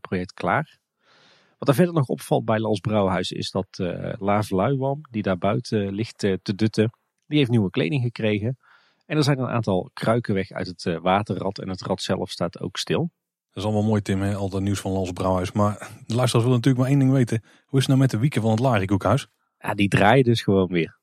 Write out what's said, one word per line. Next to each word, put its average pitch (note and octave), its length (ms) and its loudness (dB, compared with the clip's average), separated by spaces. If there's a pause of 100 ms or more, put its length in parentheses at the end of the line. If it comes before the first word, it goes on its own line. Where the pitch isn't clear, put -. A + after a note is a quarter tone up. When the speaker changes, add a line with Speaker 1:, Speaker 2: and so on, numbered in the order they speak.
Speaker 1:
project F2+ 320 -6
klaar. A2+ 440 -2 (800)
Wat C3 100 -2
er C#3+ 80 4
verder F3 180 2
nog D3+ 140 0
opvalt C3+ 380 -2
bij A2+ 140 0
Lals A2 200 0
Brouwhuis F#2+ 520 0
is - 200 -8
dat, F#2+ 160 -4 (120)
eh, F2+ 400 -6
Lave G2+ 360 0
Luiwam, C3+ 540 0
die G#2+ 120 -4
daar F#2 160 0
buiten G2+ 560 -2
ligt, G#2+ 300 -6
eh, G2+ 180 2
te G#2 140 -4
dutten, A2 360 0 (340)
die D3+ 120 -2
heeft C3+ 120 2
nieuwe A2 200 2
kleding C3+ 340 -2
gekregen. A2 540 -2 (480)
En D3+ 120 -4
er D3+ 60 2
zijn C3 160 0
een B2 80 -2
aantal G#2+ 460 -2
kruiken A2+ 400 -2
weg F#2+ 180 -2
uit F#2 160 -6
het, - 180 -14
eh, E2+ 120 -2
waterrad. F#2 600 -2
En F#2+ 100 -8
het F#2 120 -8
rad - 200 -4
zelf F#2+ 280 -4
staat - 300 -6
ook - 180 -8
stil. C3 340 -2 (400)
Speaker 2:
Dat F#2+ 120 -10
is - 0 -
allemaal G#2+ 260 0
mooi, G#2+ 120 2
Tim, G2 200 -2
hè? G2+ 140 0
Al G2 140 -4
dat F#2+ 120 -4
nieuws G2 180 0
van G2 120 -6
Lals F#2+ 200 -2
Brouwhuis. F#2 400 -2
Maar G#2 220 2 (320)
de A2+ 100 -4
luisteraars B2 160 2
willen A#2+ 180 2
natuurlijk B2+ 280 2
maar B2+ 100 0
één C#3 120 4
ding C3 120 4
weten. B2 300 2
Hoe - 380 -4
is B2+ 60 2
het - 20 0
nou C3+ 120 4
met C3+ 100 4
de - 80 0
wieken A#2+ 240 0
van A2 100 2
het A2 80 2
Larikoekhuis? G2+ 680 2 (320)
Speaker 1:
Ja, - 140 -6
die G2+ 140 2
draaien G#2+ 360 6
dus A2+ 180 4
gewoon F#2+ 260 2
weer. E2+ 360 -2